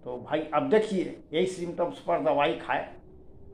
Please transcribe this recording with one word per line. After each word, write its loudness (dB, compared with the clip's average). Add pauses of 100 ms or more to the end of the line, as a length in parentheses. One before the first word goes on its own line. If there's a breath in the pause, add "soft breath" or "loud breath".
तो -8
भाई -2
अब 2
देखिए 2 (100)
यही 4
symptoms -4
पर 0
दवाई 4
खाए, -2 (720)